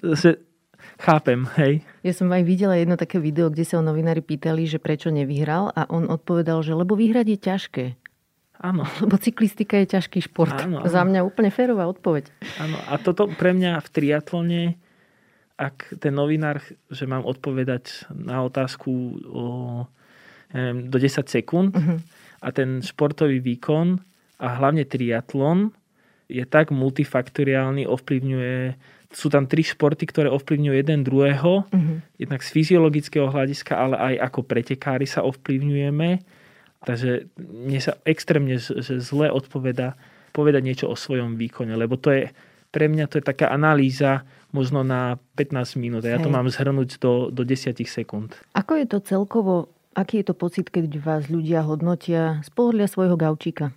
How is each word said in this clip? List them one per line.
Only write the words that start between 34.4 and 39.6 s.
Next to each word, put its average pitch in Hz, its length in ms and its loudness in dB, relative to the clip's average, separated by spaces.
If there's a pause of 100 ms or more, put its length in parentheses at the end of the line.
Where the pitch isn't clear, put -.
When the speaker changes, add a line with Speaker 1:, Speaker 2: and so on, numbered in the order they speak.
Speaker 1:
pretekári 131 600 -2
sa - 160 -2
ovplyvňujeme. 143 880 0 (680)
Takže 123 460 -2 (100)
mne 135 460 -6
sa - 220 -4
extrémne 151 520 0
z-, 123 220 -6
že 123 240 -4
zle 143 260 0
odpoveda 131 680 -4 (320)